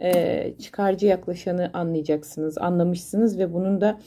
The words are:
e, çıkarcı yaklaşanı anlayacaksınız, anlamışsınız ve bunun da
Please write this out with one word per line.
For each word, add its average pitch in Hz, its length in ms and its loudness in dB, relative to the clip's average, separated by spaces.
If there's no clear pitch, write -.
e, 175 560 2
çıkarcı 196 480 0
yaklaşanı 180 680 0
anlayacaksınız, 156 880 -2
anlamışsınız 180 800 0
ve 180 160 0
bunun 190 260 0
da 208 260 2